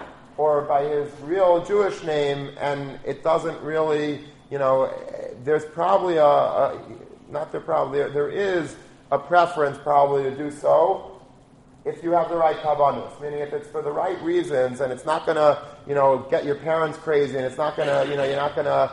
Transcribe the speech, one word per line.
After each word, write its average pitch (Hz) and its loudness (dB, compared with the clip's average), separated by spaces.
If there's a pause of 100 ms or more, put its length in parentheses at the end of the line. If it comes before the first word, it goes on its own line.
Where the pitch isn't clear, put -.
(360)
or 151 2
by 147 0
his 147 -2 (120)
real 175 2
Jewish 196 0
name, 143 -2
and 139 -4
it 139 -6
doesn't 160 0
really, 151 -2 (320)
you 143 -4
know, 131 2 (500)
there's 151 0
probably 180 2
a, 151 6
a, 135 2 (480)
not 147 -8
there 156 -8
probably, 143 -2
there, 139 -2
there 147 -2
is 180 -2 (360)
a 139 2
preference 165 2
probably 143 2
to 135 -4
do 147 -8
so 151 2 (640)
if 151 -8
you 170 -2
have 165 4
the 165 -4
right 160 2
kavanos, 143 0
meaning 147 -6
if 147 -6
it's 147 -8
for 156 -6
the 143 -4
right 165 -4
reasons 143 0
and 131 -2
it's 123 -10
not 156 -2
gonna, 151 2 (220)
you 143 -4
know, 135 4
get 160 2
your 143 -2
parents 156 -2
crazy 143 0
and 131 -2
it's 127 -6
not 151 -2
gonna, 143 0
you 143 -2
know, 139 0
you're 139 0
not 143 -2
gonna, 139 2